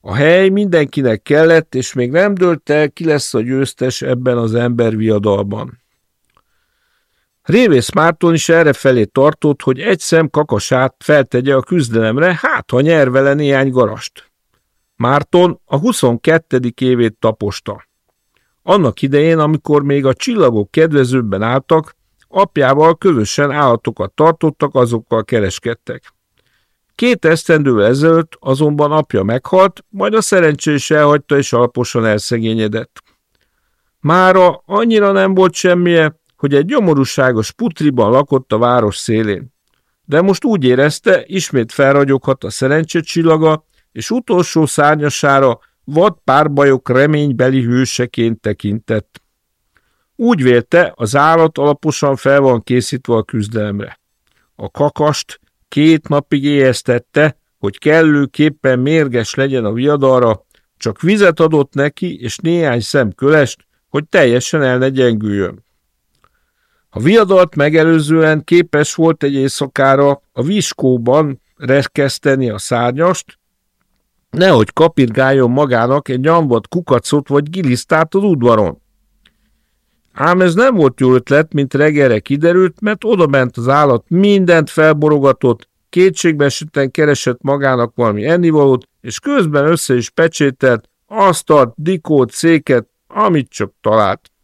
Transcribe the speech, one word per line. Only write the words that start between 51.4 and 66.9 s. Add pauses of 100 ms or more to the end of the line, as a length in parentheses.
alaposan
fel
van
készítve
a
küzdelemre. (540)
A
kakast (280)
két
napig
éheztette, (220)
hogy
kellőképpen
mérges
legyen
a
viadalra, (320)
csak
vizet
adott
neki,
és
néhány
szem
kölest, (220)
hogy
teljesen
el
ne
gyengüljön. (1200)
A